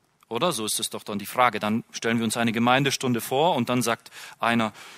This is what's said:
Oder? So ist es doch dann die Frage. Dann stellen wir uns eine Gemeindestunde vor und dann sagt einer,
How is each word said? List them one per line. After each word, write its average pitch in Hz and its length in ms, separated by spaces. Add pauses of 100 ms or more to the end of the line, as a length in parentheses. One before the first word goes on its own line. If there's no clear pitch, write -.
(300)
Oder? 143 220
So 110 120
ist 104 160
es 110 80
doch - 140
dann 104 160
die 101 80
Frage. 123 340
Dann 107 300
stellen 117 260
wir 117 80
uns 110 140
eine 117 140
Gemeindestunde 123 680
vor 151 360
und 120 120
dann 123 140
sagt 113 280 (280)
einer, 113 340 (260)